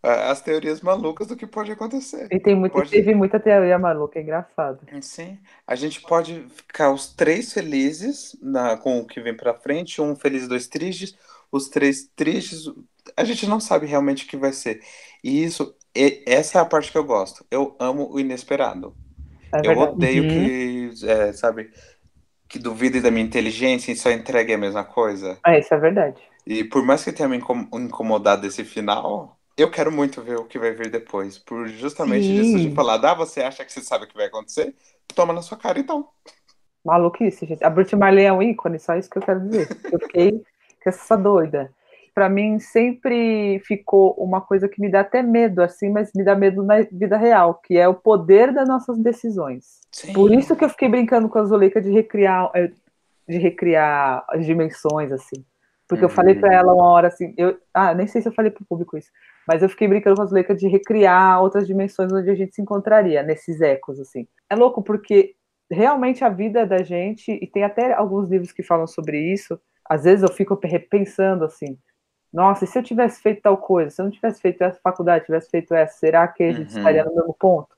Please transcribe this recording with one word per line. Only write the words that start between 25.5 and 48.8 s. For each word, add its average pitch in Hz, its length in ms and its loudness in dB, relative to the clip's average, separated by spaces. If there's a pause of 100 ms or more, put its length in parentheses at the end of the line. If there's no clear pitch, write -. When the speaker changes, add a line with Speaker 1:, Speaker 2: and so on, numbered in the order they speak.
Speaker 2:
isso 143 140 -4
é 156 40 0
verdade. 160 420 -2 (260)
Speaker 1:
E 110 180 -6
por 131 200 -2
mais 139 200 0
que - 100 -8
tenha 147 160 -4
me 127 80 -4
incom-, 120 320 -8 (100)
incomodado 107 680 -2
esse 101 180 -12
final, 110 720 -6 (160)
eu 156 140 2
quero 160 220 -4
muito 143 320 -4
ver 120 160 -8
o 113 60 -10
que - 120 -14
vai 117 160 -4
vir 113 160 -10
depois. 101 480 -10
Por 117 300 -12
justamente 147 580 -4
disso 208 320 2
de 175 120 2
Speaker 3:
Sim. 143 40 -8
Speaker 1:
falar, 127 220 2
"Ah, 139 180 2
você 160 300 -6
acha 131 200 -8
que - 80 -18
você 131 100 -14
sabe 110 240 -8
o - 20 -20
que - 80 -20
vai 107 100 -4
acontecer? 110 480 -8 (420)
Toma 175 180 0
na 170 100 -8
sua - 140 -16
cara, 208 220 -6
então." 294 280 -6 (760)
Speaker 2:
Maluquice, 175 600 0
gente. 156 180 -8
A 160 60 4
Brit 185 260 2
Marley 196 300 6
é 196 80 4
um 190 80 2
ícone, 202 380 -2
só 170 160 -4
isso 190 140 -6
que - 80 -8
eu 202 40 -6
quero 190 200 -2
dizer. 196 260 -4 (240)
Eu 170 80 0
fiquei 180 320 2
<laughs> - 520 -12
com 190 60 0
essa 185 280 0
doida. 160 540 0 (420)
Pra 196 160 2
mim, 214 300 0
sempre 226 1040 0
ficou 196 520 4
uma 185 240 -2
coisa 196 280 -2
que 202 100 -14
me 202 120 -2
dá 196 80 4
até 240 240 0
medo, 226 400 2
assim, 175 260 -2
mas 208 240 -2
me 196 100 -2
dá 196 120 4
medo 196 260 2
na 208 200 4
vida 196 360 -2
real, 202 380 4
que - 220 -4
é 175 100 6
o 185 60 4
poder 202 600 6
das 269 140 0
nossas 247 320 -2